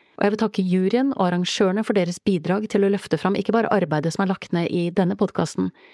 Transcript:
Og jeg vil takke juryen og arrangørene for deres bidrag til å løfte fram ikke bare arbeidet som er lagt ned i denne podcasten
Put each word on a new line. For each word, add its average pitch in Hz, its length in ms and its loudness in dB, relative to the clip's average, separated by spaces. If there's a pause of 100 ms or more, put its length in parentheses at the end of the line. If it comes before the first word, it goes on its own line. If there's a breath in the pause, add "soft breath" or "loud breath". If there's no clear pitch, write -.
(200 soft breath)
Og 202 60 2
jeg 202 80 2
vil 214 80 -2
takke 208 260 0
juryen 196 460 2
og 180 160 0
arrangørene 185 560 0
for 214 100 0
deres 180 240 0
bidrag 185 480 0
til 202 160 2
å 196 80 4
løfte 190 240 -2
fram 196 240 0
ikke 196 160 0
bare 226 160 0
arbeidet 160 400 0
som 196 140 -2
er - 20 0
lagt - 240 -6
ned 170 160 0
i 170 240 -2
denne 190 240 2
podcasten 185 540 -2 (240 soft breath)